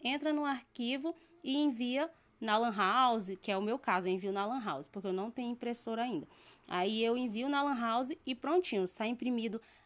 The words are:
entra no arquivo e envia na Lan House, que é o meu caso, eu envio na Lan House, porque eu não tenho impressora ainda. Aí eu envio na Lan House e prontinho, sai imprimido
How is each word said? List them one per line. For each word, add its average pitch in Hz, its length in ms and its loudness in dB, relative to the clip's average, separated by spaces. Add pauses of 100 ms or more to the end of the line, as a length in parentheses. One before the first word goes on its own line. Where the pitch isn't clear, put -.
entra 285 300 0
no 294 120 2
arquivo 269 680 -2 (300)
e 262 120 2
envia 269 540 2 (300)
na 220 180 4
Lan 233 160 2
House, 214 560 4 (100)
que 208 120 -2
é 190 40 2
o 196 60 0
meu 220 160 0
caso, 185 300 0
eu 185 40 2
envio 190 200 -2
na 202 120 0
Lan 233 200 -4
House, 151 240 -6
porque 202 180 -8
eu 185 60 -2
não 196 180 -2
tenho 240 220 -6
impressora 233 500 -4
ainda. 247 240 -4 (400)
Aí 202 340 0
eu 233 160 4
envio 247 320 -2
na 285 140 2
Lan 285 160 0
House 240 340 0 (140)
e 262 80 -2
prontinho, 233 540 2
sai 220 220 -4
imprimido 226 520 -2 (240)